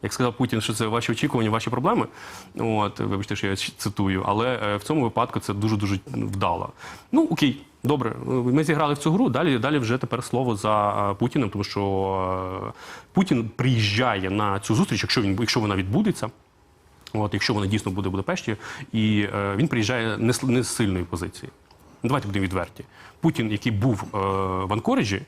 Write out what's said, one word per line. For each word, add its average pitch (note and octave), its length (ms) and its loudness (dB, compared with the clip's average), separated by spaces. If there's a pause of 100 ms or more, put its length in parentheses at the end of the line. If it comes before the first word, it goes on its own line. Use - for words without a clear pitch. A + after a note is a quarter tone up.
як G#2+ 100 -4
сказав B2 240 0
Путін, A#2 240 0
що A2+ 120 -2
це A2 140 0
ваші A2+ 260 0
очікування, A2+ 380 0
ваші A2 200 0
проблеми. C3 360 0 (520)
От, G#2+ 420 0
вибачте, G2+ 360 -2
що G2+ 100 -2
я G2 100 0
ч-, - 200 -6
цитую, G2 500 0
але, A2+ 360 0
е, G#2 140 0
в G#2 60 -4
цьому D3+ 200 0
випадку A#2 380 0
це G2+ 140 -4
дуже-дуже G2+ 520 0
вдало. G2 680 -2 (400)
Ну, D#4 180 4
окей, C#3 300 2 (220)
добре, B2 300 0 (140)
ми B2+ 380 2
зіграли D3 300 2
в C#3+ 40 -8
цю D#3 140 2
гру, A3+ 160 4
далі, C3+ 300 2
далі C#3+ 200 2
вже A#2+ 200 2
тепер A#2 260 -2
слово A#2+ 320 0
за, G#2 540 2
е, G2 40 0
Путіним, A#2 360 0
тому G2 140 -2
що, - 180 -4 (840)
е, - 40 -10 (400)
Путін B2+ 440 2
приїжджає A2 720 2
на G2+ 300 2
цю - 140 0
зустріч, A#2+ 280 2
якщо A2+ 200 0
він, G2 180 2
якщо A#2 200 0
вона G#2 160 2
відбудеться, A#2 540 0 (840)
от, G#2 200 0
якщо G#2 200 0
вона G#2 120 0
дійсно G2+ 260 0
буде F#2+ 160 -2
в F2+ 40 -4
Будапешті, G#2+ 440 -4 (360)
і, G#2+ 420 2
е, G2+ 220 0
він D3 120 2
приїжджає A2+ 500 0
не A2+ 140 2
з, - 100 -2
не B2+ 200 2
з A2 60 -4
сильної F#2+ 360 0
позиції. - 460 -10 (520)
Давайте B2 260 0
будемо G2 160 -2
відверті. F2+ 400 -4 (360)
Путін, C3 320 0
який A2+ 200 0
був, G#2+ 300 2 (120)
е, G#2 40 -2 (460)
в F#2+ 80 -2
Анкориджі A2 560 0